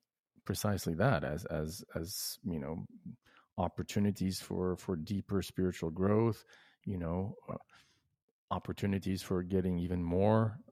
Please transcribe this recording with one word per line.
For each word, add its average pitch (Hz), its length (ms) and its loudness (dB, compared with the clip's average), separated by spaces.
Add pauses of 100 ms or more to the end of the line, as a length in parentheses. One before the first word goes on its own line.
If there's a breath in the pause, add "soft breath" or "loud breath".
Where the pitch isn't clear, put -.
(460)
precisely 98 480 0
that, 95 280 4
as, 76 220 -2
as, 78 400 -4 (100)
as, - 500 -6
you 82 140 -2
know, 80 280 -6 (720 soft breath)
opportunities 95 840 0
for, 90 360 -2
for 92 200 -4
deeper 95 460 -2
spiritual 87 480 -2
growth, 104 540 2 (400 soft breath)
you 98 140 -4
know, 87 380 -4 (120)
uh, - 80 -8 (960 soft breath)
opportunities 95 720 -2
for 92 200 0
getting 90 360 2
even 87 240 0
more, 107 560 4 (120)